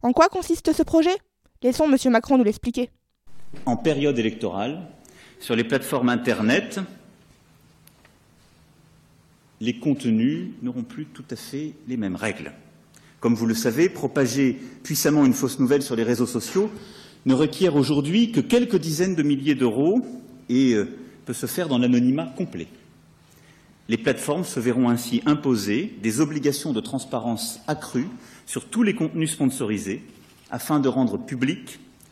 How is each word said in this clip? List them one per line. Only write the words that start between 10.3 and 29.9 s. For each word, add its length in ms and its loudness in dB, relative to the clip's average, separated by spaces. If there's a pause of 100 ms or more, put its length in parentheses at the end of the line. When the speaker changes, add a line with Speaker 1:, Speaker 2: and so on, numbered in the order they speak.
Speaker 2:
n'auront 180 -6
plus 240 -10
tout 240 -20
à 60 -8
fait 380 -10 (140)
les 100 -6
mêmes 180 -2
règles. 360 -6 (680)
Comme 160 4
vous 100 -2
le 80 2
savez, 360 2
propager 680 0 (220)
puissamment 420 2
une 120 6
fausse 240 -2
nouvelle 240 4
sur 120 -4
les 60 0
réseaux 240 2
sociaux 460 -2 (560)
ne 80 6
requiert 400 2
aujourd'hui 560 2
que 100 2
quelques 360 2
dizaines 360 0
de 80 0
milliers 320 2
d'euros 500 2 (460)
et, 240 4
euh, 240 0 (280)
peut 80 -8
se 120 -6
faire 240 -4
dans 80 2
l'anonymat 580 2
complet. 340 -8 (1160)
Les 100 0
plateformes 480 -2
se 140 -6
verront 300 2
ainsi 380 0
imposer 720 0
des 200 0
obligations 520 -2
de 60 0
transparence 880 -6
accrues 400 -6 (380)
sur 200 -10
tous 180 -2
les 120 2
contenus 360 -2
sponsorisés 720 -4 (460)